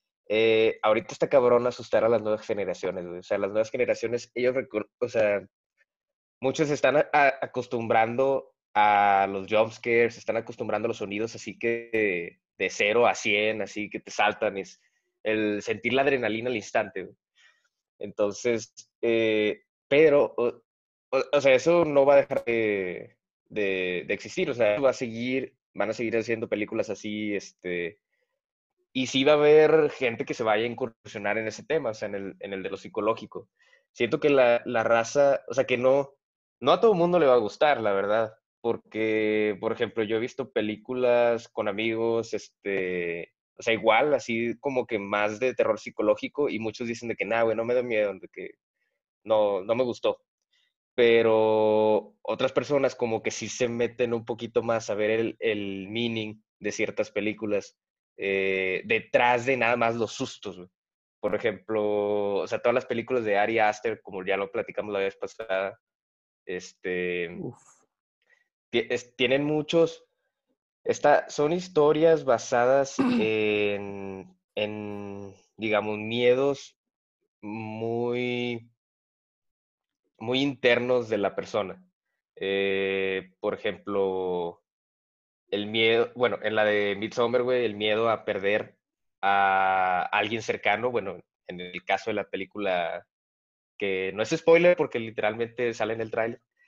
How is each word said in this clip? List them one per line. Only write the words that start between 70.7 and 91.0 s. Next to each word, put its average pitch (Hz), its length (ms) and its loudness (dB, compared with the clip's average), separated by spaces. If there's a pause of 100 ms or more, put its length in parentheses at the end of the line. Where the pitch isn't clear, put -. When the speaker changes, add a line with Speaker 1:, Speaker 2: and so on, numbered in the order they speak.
Speaker 1:
esta, - 440 2
son 147 240 -2
historias 156 720 4
basadas 131 720 2
Speaker 2:
<clears throat> 123 220 2
Speaker 1:
en, 101 1160 -2 (180)
en, 101 800 -8 (220)
digamos, 107 420 -2
miedos 123 800 0 (640)
muy, 117 1300 -6 (1500)
muy 123 220 -2
internos 123 680 2
de 110 100 0
la 98 160 -2
persona. 95 480 -6 (540)
Eh, 98 1040 -2
por 101 140 -2
ejemplo, 92 1080 -4 (880)
el 104 180 -2
miedo, 113 480 2
bueno, 120 260 0
en 107 120 -2
la 107 100 4
de 104 320 0
Midsommar, 117 460 -2
güey, 123 220 0
el 104 120 -4
miedo 107 340 0
a 104 140 -2
perder 101 520 -2 (460)
a 95 800 2 (100)
alguien 107 300 -2
cercano, 110 480 -2
bueno, 95 280 -6 (280)